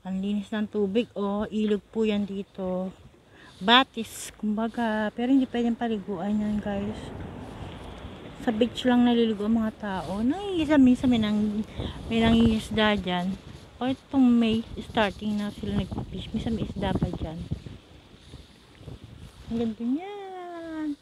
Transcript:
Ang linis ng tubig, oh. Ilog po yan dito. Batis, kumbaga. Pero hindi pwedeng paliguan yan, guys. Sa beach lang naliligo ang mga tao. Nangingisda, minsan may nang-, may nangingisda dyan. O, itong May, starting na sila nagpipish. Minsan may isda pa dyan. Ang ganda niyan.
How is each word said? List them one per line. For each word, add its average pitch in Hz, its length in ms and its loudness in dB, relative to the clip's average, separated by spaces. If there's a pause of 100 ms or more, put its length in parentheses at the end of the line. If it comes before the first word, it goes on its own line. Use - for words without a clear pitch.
Ang 190 240 -4
linis 202 240 -2
ng 214 160 -2
tubig, 202 480 0
oh. 202 400 -2
Ilog 208 400 0
po 220 160 2
yan 208 160 0
dito. 190 640 -4 (720)
Batis, 226 800 2
kumbaga. 214 720 -2
Pero 240 160 -2
hindi 262 160 6
pwedeng 240 320 0
paliguan 208 640 -2
yan, 208 160 0
guys. 202 400 -4 (1400)
Sa - 80 -2
beach 233 400 0
lang 247 160 6
naliligo 226 400 4
ang 226 160 2
mga 220 160 -2
tao. 196 480 -4
Nangingisda, 320 560 2
minsan 254 320 6
may 226 80 4
nang-, 214 400 0 (480)
may 226 160 2
nangingisda 220 720 4
dyan. 180 400 -2 (400)
O, 254 160 -2
itong 269 320 2
May, 233 400 6 (160)
starting 208 560 0
na 208 160 -4
sila 202 240 -4
nagpipish. - 560 -4
Minsan 220 240 -2
may 208 80 -2
isda 190 320 -2
pa 170 160 0
dyan. 165 240 -6 (2250)
Ang 226 80 -4
ganda 226 240 -4
niyan. 349 1040 -6 (140)